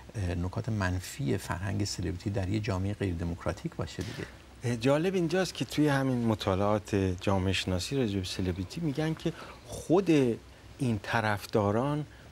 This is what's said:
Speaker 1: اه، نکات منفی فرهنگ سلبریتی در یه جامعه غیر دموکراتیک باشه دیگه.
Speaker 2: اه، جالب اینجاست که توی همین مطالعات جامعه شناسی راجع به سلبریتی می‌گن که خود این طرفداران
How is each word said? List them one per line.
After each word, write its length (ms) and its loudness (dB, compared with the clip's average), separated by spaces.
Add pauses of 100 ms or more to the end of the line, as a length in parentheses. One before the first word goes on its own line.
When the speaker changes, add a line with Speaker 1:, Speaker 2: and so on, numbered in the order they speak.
(160)
Speaker 1:
اه، 200 -2
نکات 340 -2
منفی 680 0
فرهنگ 460 -2
سلبریتی 460 -4
در 200 -2
یه 100 0
جامعه 340 -2
غیر 200 -2
دموکراتیک 640 -4
باشه 280 -6
دیگه. 240 -8 (360)
Speaker 2:
اه، 120 0
جالب 400 2
اینجاست 380 0
که 120 -4
توی 220 2
همین 380 2
مطالعات 680 2 (260)
جامعه 320 2
شناسی 420 -2
راجع 240 0
به 60 -4
سلبریتی 560 -4
می‌گن 320 0
که 200 -4 (340)
خود 420 2 (680)
این 260 2
طرفداران 1040 0 (260)